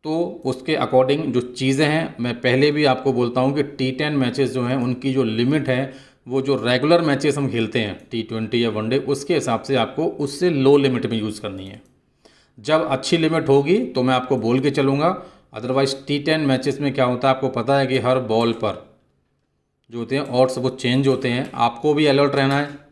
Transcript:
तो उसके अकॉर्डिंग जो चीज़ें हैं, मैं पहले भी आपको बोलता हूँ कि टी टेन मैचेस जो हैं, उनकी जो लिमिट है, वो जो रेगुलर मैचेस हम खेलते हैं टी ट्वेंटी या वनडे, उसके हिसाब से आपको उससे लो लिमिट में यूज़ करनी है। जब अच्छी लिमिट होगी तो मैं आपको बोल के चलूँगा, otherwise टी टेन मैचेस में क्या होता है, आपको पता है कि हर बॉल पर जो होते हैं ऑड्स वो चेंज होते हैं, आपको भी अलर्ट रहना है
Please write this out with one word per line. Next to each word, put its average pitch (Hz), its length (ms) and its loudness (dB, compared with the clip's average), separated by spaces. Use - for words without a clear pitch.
तो 165 420 -4
उसके 135 300 -2
अकॉर्डिंग 131 580 2
जो 120 80 2
चीज़ें 135 460 0
हैं, 156 320 -2
मैं 120 220 -4
पहले 131 300 4
भी 151 140 2
आपको 131 280 2
बोलता 120 280 0
हूँ 139 140 2
कि 147 80 0
टी 131 280 -4
टेन 151 220 -4
मैचेस 131 400 0
जो 127 100 -2
हैं, 127 140 -2
उनकी 127 360 -2
जो 131 100 2
लिमिट 123 460 0
है, 131 400 -4
वो 131 140 -2
जो 139 140 0
रेगुलर 139 360 4
मैचेस 143 360 0
हम 139 120 -2
खेलते 113 300 -2
हैं 101 320 -6
टी 113 120 -4
ट्वेंटी 113 400 -2
या 113 60 0
वनडे, 107 280 -2
उसके 139 360 -2
हिसाब 127 280 0
से 135 140 -2
आपको 123 300 -2
उससे 151 440 -2
लो 139 280 6
लिमिट 139 280 2
में 110 140 -2
यूज़ 107 220 -6
करनी 95 240 -10
है। 101 160 -18
जब 151 280 0
अच्छी 135 300 0
लिमिट 156 320 0
होगी 143 300 4
तो 135 240 -2
मैं 131 100 2
आपको 127 240 0
बोल 117 220 2
के 143 100 2
चलूँगा, 143 540 0
otherwise 131 360 0
टी 143 120 0
टेन 156 220 0
मैचेस 139 400 0
में 139 120 -2
क्या 135 120 2
होता 123 240 0
है, 131 60 4
आपको 131 140 -2
पता 131 280 0
है 135 100 2
कि 131 100 0
हर 127 220 2
बॉल 113 320 0
पर - 460 -6
जो 117 80 -8
होते 117 160 -4
हैं 143 80 -2
ऑड्स 127 340 2
वो 127 120 0
चेंज 131 380 0
होते 127 220 0
हैं, 123 260 -2
आपको 120 380 0
भी 151 120 2
अलर्ट 143 300 4
रहना 139 220 2
है 147 120 -2